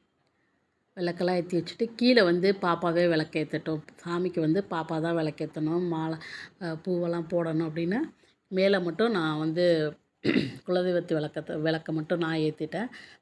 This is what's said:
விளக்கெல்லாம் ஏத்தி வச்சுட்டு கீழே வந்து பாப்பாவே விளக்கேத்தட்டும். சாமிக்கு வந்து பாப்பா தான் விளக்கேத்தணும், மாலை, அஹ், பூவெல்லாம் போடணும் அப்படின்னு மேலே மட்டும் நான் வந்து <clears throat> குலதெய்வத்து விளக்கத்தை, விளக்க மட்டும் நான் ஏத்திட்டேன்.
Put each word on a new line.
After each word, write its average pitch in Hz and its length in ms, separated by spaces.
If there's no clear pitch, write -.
விளக்கெல்லாம் 180 400
ஏத்தி 175 180
வச்சுட்டு 165 300
கீழே 240 280
வந்து 180 260
பாப்பாவே 175 480
விளக்கேத்தட்டும். 156 760
சாமிக்கு 175 440
வந்து 160 260
பாப்பா 165 320
தான் 170 180
விளக்கேத்தணும், 156 680
மாலை, 160 300
அஹ், 160 200
பூவெல்லாம் 170 500
போடணும் 165 380
அப்படின்னு 170 320
மேலே 196 280
மட்டும் 185 320
நான் 156 280
வந்து 160 260
<clears throat> 143 400
குலதெய்வத்து 180 500
விளக்கத்தை, 151 440
விளக்க 160 340
மட்டும் 160 300
நான் 160 200
ஏத்திட்டேன். 156 480